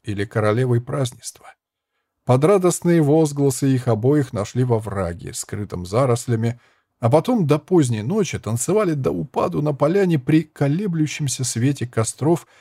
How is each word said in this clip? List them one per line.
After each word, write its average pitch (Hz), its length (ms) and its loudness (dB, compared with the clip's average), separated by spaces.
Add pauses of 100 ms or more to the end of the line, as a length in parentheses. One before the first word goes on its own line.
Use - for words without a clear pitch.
или 101 220 -6
королевой 117 560 0
празднества. - 720 -8 (720)
Под 127 180 2
радостные 175 580 4
возгласы 143 720 2
их 127 140 -2
обоих 127 460 2
нашли 113 300 -2
во 117 160 2
враге, 95 540 -8
скрытом 92 520 -10
зарослями, 117 720 -2 (400)
а 117 100 2
потом 165 360 2
до 185 140 2
поздней 127 420 2
ночи 175 380 -2
танцевали 170 540 -2
до 147 180 -2
упаду 165 500 -4
на 147 120 0
поляне 165 440 2
при 156 260 2
колеблющемся 151 1000 -2
свете 123 420 -2
костров 127 640 -2 (140)